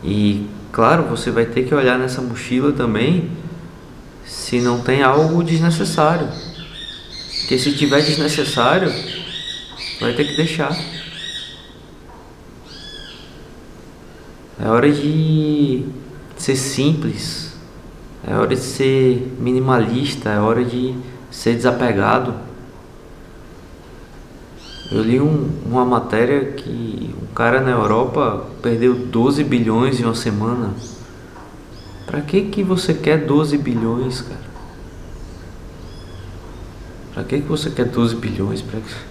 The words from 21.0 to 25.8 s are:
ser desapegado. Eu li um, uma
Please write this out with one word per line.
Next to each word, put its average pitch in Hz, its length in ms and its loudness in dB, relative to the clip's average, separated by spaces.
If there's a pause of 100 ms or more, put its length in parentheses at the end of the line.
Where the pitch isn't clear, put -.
ser 117 240 0
desapegado. 120 800 2 (2500)
Eu 107 120 2
li 117 160 4
um, 147 300 2 (160)
uma 123 200 2